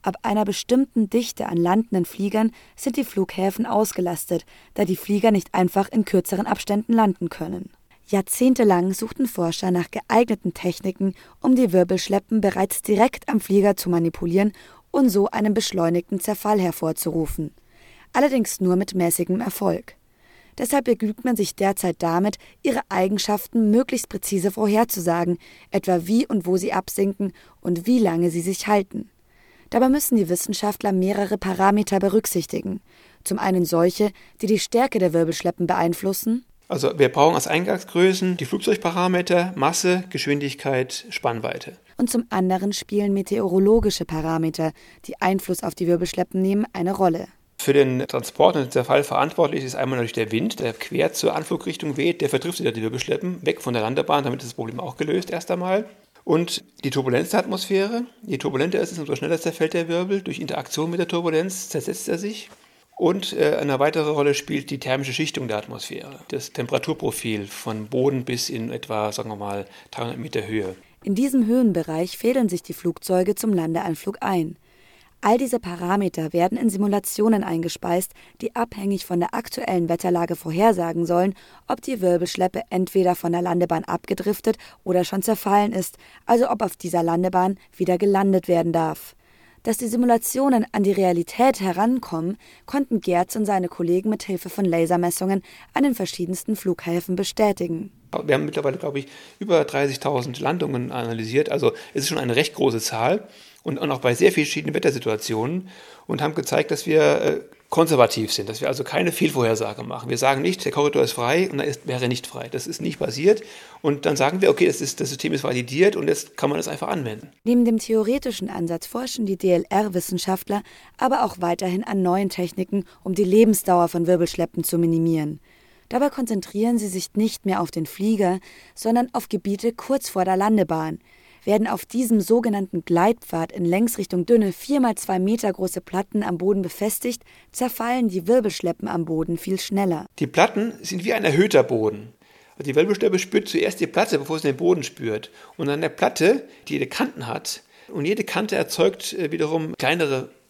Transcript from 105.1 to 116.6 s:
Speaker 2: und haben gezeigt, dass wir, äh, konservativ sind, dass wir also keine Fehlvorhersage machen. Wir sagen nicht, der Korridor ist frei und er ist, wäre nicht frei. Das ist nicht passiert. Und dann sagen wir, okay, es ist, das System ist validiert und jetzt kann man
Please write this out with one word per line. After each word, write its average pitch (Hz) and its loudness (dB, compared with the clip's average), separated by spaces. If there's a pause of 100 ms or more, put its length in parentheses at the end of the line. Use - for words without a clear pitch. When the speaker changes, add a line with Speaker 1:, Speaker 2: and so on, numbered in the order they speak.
Speaker 2:
und - -4
haben 156 -4
gezeigt, 151 -2
dass - -4
wir, 151 4
äh, 147 0 (280)
konservativ 127 4
sind, 101 -6
dass 113 -10
wir 139 -2
also 135 -4
keine 165 0
Fehlvorhersage 113 0
machen. 120 -10
Wir 120 -2
sagen 135 2
nicht, 180 -2
der 143 0
Korridor 147 2
ist 117 2
frei 156 0
und 143 -4
er 147 -2
ist, 139 -6
wäre 127 -2
nicht 123 -4
frei. 123 -12
Das 127 -6
ist - -10
nicht 143 -6
passiert. 170 2 (400)
Und 143 0
dann 156 2
sagen 147 0
wir, 190 6
okay, 175 4
es 143 0
ist, 143 -6
das 151 -2
System 143 -4
ist 135 -2
validiert 131 0
und - -2
jetzt - -2
kann 143 0
man 156 -2